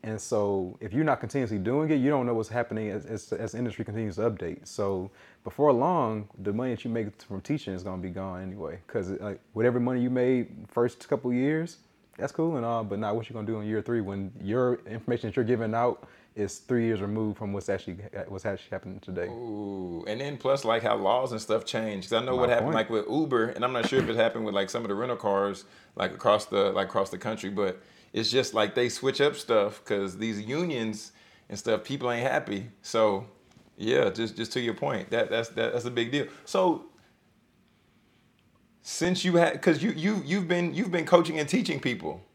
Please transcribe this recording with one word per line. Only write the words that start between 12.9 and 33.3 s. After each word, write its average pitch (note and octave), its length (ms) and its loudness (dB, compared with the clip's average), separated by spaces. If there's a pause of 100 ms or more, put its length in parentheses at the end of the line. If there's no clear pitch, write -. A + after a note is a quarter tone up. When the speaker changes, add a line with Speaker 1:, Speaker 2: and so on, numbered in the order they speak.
Speaker 1:
not G#2+ 160 0
what A2+ 160 -4
you're A2+ 40 -12
gonna A2 120 -6
do A2 140 -2
in G#2 80 -6
year G#2+ 120 0
three A#2 200 0
when G2 400 -6
your B2 460 2
information A2+ 420 -2
that - 80 -4
you're B2 80 2
giving A2+ 280 2
out A#2 300 0 (320)
is G2+ 240 -4
three A#2+ 260 2
years A2 160 2
removed G#2 380 -2
from G2+ 140 -6
what's G2+ 160 -4
actually, F#2+ 260 -2 (320)
what's F#2+ 200 -10
actually G2 240 -4
happening F#2+ 300 -8
today. F#2 280 -6
Speaker 2:
Ooh, G2+ 800 -6
and A2+ 120 -4
then C#3+ 160 -6
plus, C3+ 280 2
like, A2+ 180 4
how A2 140 4
laws A#2 340 4
and A2 100 -4
stuff A2 240 0
change. G#2+ 440 -4
'Cause A2+ 120 2
I B2 40 -6
know B2+ 120 0
Speaker 1:
My B2 40 2
Speaker 2:
what B2 80 6
happened, A#2+ 240 4
Speaker 1:
point. - 20 0
Speaker 2:
like, A2 160 2
with A2 180 2
Uber, C3 420 2
and A#2 140 -2
I'm B2+ 80 2
not A#2 160 0
sure C3 120 4
if A#2 80 0
it A2+ 80 0
happened A2+ 300 2
with, G2+ 80 -2
like, G2 140 2
some A#2 140 -4
of G#2+ 60 -6
the G2+ 80 0
rental A#2+ 220 -2
cars, G2 460 2 (300)
like, F#2 180 -2
across G#2 340 4
the, G2 260 4
like, F#2+ 160 0
across G2+ 220 0
the F#2+ 80 -8
country, G#2+ 320 -4
but G2 300 -2 (340)
it's G#2+ 160 0
just, G#2+ 240 2
like, G#2+ 200 2
they B2 140 2
switch C3 320 -2
up C#3+ 160 4
stuff G#2+ 480 2
'cause G2 340 -2
these G#2+ 220 -2
unions A#2 720 -4 (380)
and G2+ 80 -8
stuff, A2 260 0
people C3+ 260 -2
ain't A#2+ 160 0
happy. A2+ 420 -2 (120)
So, A2 460 2 (500)